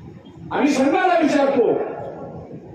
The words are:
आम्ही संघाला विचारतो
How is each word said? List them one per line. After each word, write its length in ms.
आम्ही 160
संघाला 500
विचारतो 560